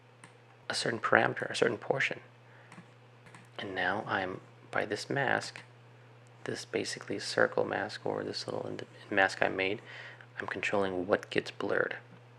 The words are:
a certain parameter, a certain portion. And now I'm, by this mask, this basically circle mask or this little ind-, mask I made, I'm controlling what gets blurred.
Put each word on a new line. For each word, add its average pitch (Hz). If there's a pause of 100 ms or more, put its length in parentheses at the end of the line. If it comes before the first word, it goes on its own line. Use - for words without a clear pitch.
(680)
a 104
certain 117
parameter, 117
a -
certain 117
portion. - (1400)
And 101
now 92
I'm, 95 (280)
by 101
this 107
mask, 127 (840)
this -
basically -
circle -
mask 98
or 52
this -
little 107
ind-, 104 (240)
mask 95
I 101
made, 95 (580)
I'm 101
controlling 95
what 98
gets -
blurred. 95 (420)